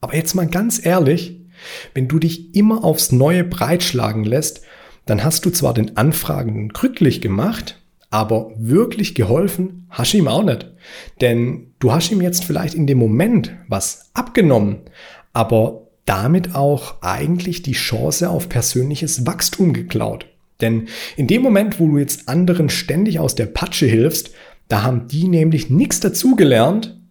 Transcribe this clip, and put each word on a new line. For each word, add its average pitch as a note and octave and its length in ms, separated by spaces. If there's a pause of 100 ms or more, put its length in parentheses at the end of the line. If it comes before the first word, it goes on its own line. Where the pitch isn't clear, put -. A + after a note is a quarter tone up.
Aber - 140
jetzt D#3+ 200
mal F3+ 120
ganz G3+ 380
ehrlich, E3+ 560 (540)
wenn B2+ 120
du D3+ 120
dich E3 340
immer G#3+ 300
aufs D#3+ 280
Neue D3+ 320
breitschlagen B2+ 800
lässt, B2 380 (440)
dann G#2 180
hast D#3+ 220
du F3+ 60
zwar B2+ 240
den A2+ 220
Anfragenden A#2 720
glücklich - 520
gemacht, A2 580 (300)
aber A2 480
wirklich F#3 560
geholfen A#2+ 760
hast - 240
du G#3+ 40
ihm E3 100
auch C3+ 160
nicht. C#3+ 280 (500)
Denn A#2+ 580
du A#2+ 120
hast E3+ 200
ihm G3 100
jetzt F3 220
vielleicht D#3 300
in D#3 140
dem C#3 100
Moment C3+ 580 (120)
was - 460
abgenommen, B2+ 680 (520)
aber A2+ 540 (180)
damit D3+ 500
auch C#3+ 460
eigentlich E3+ 600
die C#3 120
Chance C3+ 560
auf - 200
persönliches B2+ 760
Wachstum E3 480
geklaut. A2 540 (340)
Denn A2+ 260 (300)
in C3+ 100
dem A3 140
Moment, G#3+ 380
wo E3 80
du D3 100
jetzt - 320
anderen E3+ 400
ständig E3+ 500
aus C#3+ 160
der A2+ 120
Patsche - 380
hilfst, A#2 460 (380)
da G#2 140
haben A#2+ 240
die D#3+ 200
nämlich D#3+ 420
nichts E3 300
dazugelernt F#3+ 1000 (120)